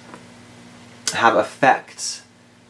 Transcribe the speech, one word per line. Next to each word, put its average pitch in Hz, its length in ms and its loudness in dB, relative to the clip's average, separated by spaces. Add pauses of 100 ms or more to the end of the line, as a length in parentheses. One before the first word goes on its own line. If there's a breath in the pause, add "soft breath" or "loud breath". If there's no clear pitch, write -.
(1120)
have 113 220 2
effects - 880 -2 (460)